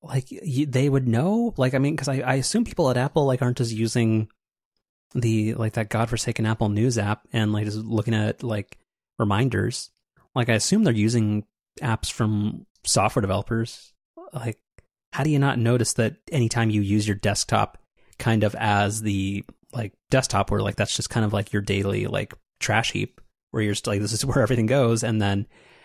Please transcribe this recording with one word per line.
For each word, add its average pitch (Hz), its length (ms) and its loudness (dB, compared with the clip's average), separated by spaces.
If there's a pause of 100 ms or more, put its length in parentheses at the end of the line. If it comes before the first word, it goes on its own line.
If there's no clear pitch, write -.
like, 131 280 -4
y-, 147 380 -4
they 131 200 2
would 135 180 2
know. 175 500 2
Like, 131 160 2
I 131 60 2
mean, 143 180 2
'cause 135 100 -4
I, 135 120 0
I 131 160 -4
assume 208 280 0
people 147 280 0
at 123 60 0
Apple, 139 280 2
like, 131 160 2
aren't 127 160 0
just 117 140 -2
using 110 580 2 (840)
the, 110 400 0
like, 113 180 -2
that 110 160 -4
godforsaken 113 560 -2
Apple 110 240 0
News 113 300 0
app 101 340 -2
and, 107 180 0
like, 107 140 0
just 104 140 -6
looking 113 340 -2
at, 107 300 0
like, 107 340 -6 (400)
reminders. 110 720 0 (460)
Like, 123 140 0
I 113 40 4
assume 196 300 2
they're 139 100 4
using 107 500 2 (380)
apps 113 300 -2
from 107 540 -2 (200)
software 107 360 2
developers. 104 720 -2 (400)
Like, 120 260 -8 (540)
how 139 100 -2
do 156 60 2
you 143 100 2
not 139 180 2
notice 117 360 2
that 113 240 0 (140)
anytime 117 380 0
you 107 120 2
use 104 260 2
your 101 80 0
desktop - 640 -2 (420)
kind 110 240 2
of 107 120 0
as 104 460 0
the, 98 420 -2 (300)
like, 110 200 -8 (180)
desktop 104 400 0
where, 104 100 0
like, 101 140 -2
that's - 200 -2
just - 140 -6
kind 113 160 0
of, 104 80 -2
like, 101 200 -2
your 104 100 0
daily, 101 420 -2
like, 98 300 -6 (240)
trash 107 320 0
heap - 280 -6 (320)
where 110 120 -2
you're 104 100 0
just - 140 -6
like, 104 140 0
"This 107 100 -2
is 113 140 -4
where 135 160 2
everything 117 240 2
goes." 117 380 2
And 110 180 0
then 101 260 0 (380)